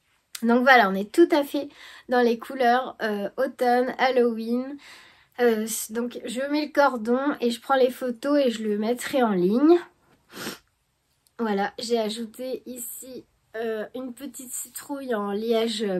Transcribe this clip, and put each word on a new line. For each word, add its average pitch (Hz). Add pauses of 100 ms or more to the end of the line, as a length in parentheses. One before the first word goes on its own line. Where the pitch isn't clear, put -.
(420)
Donc 233
voilà, 247
on 190
est 196
tout 339
à 294
fait 285 (400)
dans 247
les 233
couleurs, 254
euh, 208
automne, 247
Halloween. 247 (640)
Euh, 226
c-, -
donc 240
je 247 (100)
mets 302
le -
cordon 247 (220)
et 240
je 233
prends -
les 262
photos 254
et 247
je 220
le 208
mettrai 240
en 220
ligne. 233 (1600)
Voilà, 208
j'ai 233
ajouté 226
ici, 247 (320)
euh, 220
une 254
petite 262
citrouille 277
en 202
liège 226 (140)